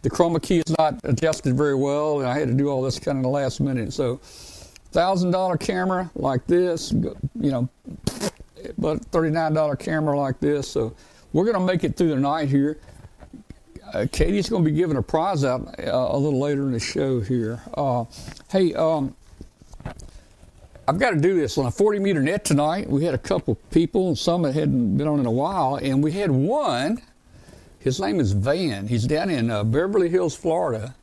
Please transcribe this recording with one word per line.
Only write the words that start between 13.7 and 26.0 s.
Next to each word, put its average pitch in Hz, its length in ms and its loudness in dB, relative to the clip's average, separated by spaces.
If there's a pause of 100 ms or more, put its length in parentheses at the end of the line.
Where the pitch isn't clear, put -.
Uh, 104 180 -2
Katie's 180 380 0
gonna 196 140 2
be 156 80 2
giving 156 260 0
a 120 40 -2
prize 160 420 0
out, 127 360 -2
uh, - 320 0
a 135 60 0
little 139 220 0
later 143 240 0
in 135 80 0
the 117 80 -2
show 131 420 -2
here. 117 400 -2 (140)
Uh, 123 300 0 (460)
hey, 190 220 4
um, 156 420 0 (1700)
I've 156 100 0
gotta 226 200 2
do 180 180 4
this 151 240 0
on 131 80 0
a 120 40 -4
forty 208 280 2
meter 190 240 2
net 180 200 0
tonight. 156 460 0
We 143 140 0
had 165 100 0
a 131 60 -2
couple 156 360 -2 (140)
people, 180 380 2
and 160 100 0
some 175 240 0
that 139 140 0
hadn't 135 420 2
been 147 100 0
on 147 120 0
in 123 80 0
a 113 40 0
while, 143 440 0
and 135 280 0